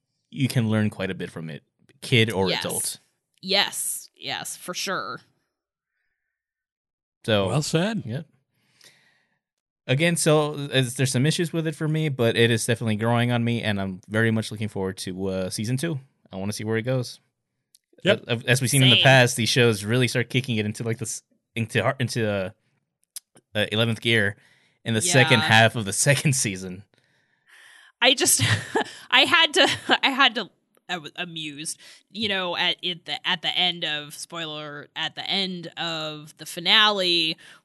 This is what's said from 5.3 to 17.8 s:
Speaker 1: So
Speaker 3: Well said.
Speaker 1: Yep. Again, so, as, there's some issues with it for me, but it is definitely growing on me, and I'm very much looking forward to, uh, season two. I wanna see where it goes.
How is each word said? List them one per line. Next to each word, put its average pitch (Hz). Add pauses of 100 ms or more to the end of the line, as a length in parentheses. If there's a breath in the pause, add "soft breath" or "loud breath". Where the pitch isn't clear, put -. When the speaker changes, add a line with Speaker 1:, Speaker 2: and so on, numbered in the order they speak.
Speaker 1:
So 101
Speaker 3:
Well 123
said. 185
Speaker 1:
Yep. 123 (1600 soft breath)
Again, 165
so, 151 (180)
as, 127
there's 135
some 127
issues 160
with 165
it 160
for 160
me, 156
but 117
it 117
is 113
definitely 117
growing 117
on 117
me, 117
and 101
I'm 95
very 110
much 110
looking 107
forward 95
to, 92
uh, 92
season 113
two. 143 (320)
I 95
wanna 98
see -
where 110
it 113
goes. 127 (840)